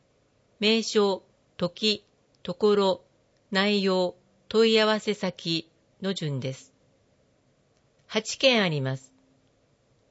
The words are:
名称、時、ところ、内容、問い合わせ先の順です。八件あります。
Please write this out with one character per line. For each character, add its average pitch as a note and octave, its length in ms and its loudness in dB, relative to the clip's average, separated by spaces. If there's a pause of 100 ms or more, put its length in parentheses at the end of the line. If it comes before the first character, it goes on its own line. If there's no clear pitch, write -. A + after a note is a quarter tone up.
(600)
名 A3 240 0
称、 G3+ 400 0 (340)
時、 G3+ 480 -4 (380)
と F#3 100 -8
こ G#3 220 2
ろ、 F#3+ 260 0 (480)
内 G3+ 320 0
容、 F#3 340 0 (340)
問 A3+ 220 4
い A3 80 4
合 G#3+ 60 4
わ G#3+ 140 0
せ G3+ 160 -4
先 E3 560 -6 (280)
の F#3+ 140 -6
順 D3 260 -6
で C3 140 -6
す。 - 220 -20 (1300)
八 - 320 -6
件 B3 240 4
あ F#3 80 0
り D3 120 -2
ま C3 160 -6
す。 - 140 -20 (1000)